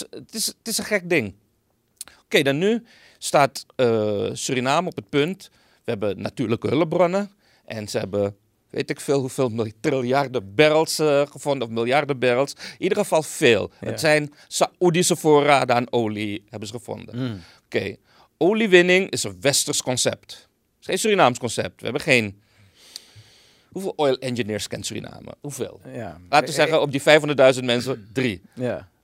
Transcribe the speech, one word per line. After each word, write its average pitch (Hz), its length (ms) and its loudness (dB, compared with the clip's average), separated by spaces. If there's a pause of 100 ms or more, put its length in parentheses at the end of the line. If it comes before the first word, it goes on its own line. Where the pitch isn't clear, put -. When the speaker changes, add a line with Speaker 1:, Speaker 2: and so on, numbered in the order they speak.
(100)
Speaker 1:
het - 240 -16
is, 220 120 -4
het - 220 -12
is 220 100 -4
een 196 60 -6
gek 180 260 -4
ding. 117 240 0 (920)
Oké, 180 180 2
dan 139 160 0
nu 220 260 0 (340)
staat, - 480 0 (100)
eh, 107 560 0
Suriname 135 560 -2
op - 80 -10
het - 120 -12
punt. 151 420 -2 (340)
We 117 60 -6
hebben 98 320 -4
natuurlijke 107 460 -4
hulpbronnen. 175 640 0 (340)
En 107 240 -10
ze 120 100 -6
hebben, 101 380 -2 (340)
weet 139 200 -6
ik 147 100 -10
veel 139 200 0
hoeveel 131 280 -2
mil-, 110 320 -4
triljarden 127 720 -2
barrels, 151 440 4
eh, 147 280 2
gevonden, 139 420 -4
of 113 60 -10
miljarden 131 440 0
barrels. 127 340 2
In - 300 -16
ieder 190 160 0
geval 175 240 0
veel. 110 480 2 (100)
Speaker 2:
Ja. - 100 -10
Speaker 1:
Het 110 100 -6
zijn 151 320 2 (160)
Saoedische 175 680 2
voorraden 143 600 4
aan 120 160 -2
olie, 107 560 -2
hebben 104 200 -12
ze 110 60 -12
gevonden. 107 440 -12
Speaker 2:
Mm. 117 220 -6 (240)
Speaker 1:
Oké, 98 320 -4 (400)
oliewinning 185 760 4
is 123 120 -4
een 98 180 -10
westers 139 420 0
concept. - 500 -4
Het - 140 -20 (340)
is - 60 -20
geen 190 120 -2
Surinaams 180 400 2
concept. 107 380 -6
We - 80 -16
hebben 120 180 -6
geen... 110 380 2 (1300)
Hoeveel 190 240 -8
oil 139 220 0
engineers 110 500 -6
kent 107 180 -10
Suriname? - 540 -12
Hoeveel? 131 400 -10 (120)
Speaker 2:
Ja. 95 360 -14
Speaker 1:
Laten 143 180 4
we 160 60 -8
Speaker 2:
Eh, 143 60 -2
Speaker 1:
zeggen, 160 220 2
op 143 100 0
die 139 120 -4
vijfhonderdduizend 139 640 4
mensen, 120 460 -4
drie. 113 300 -4 (120)
Speaker 2:
Ja. 117 340 -8 (160)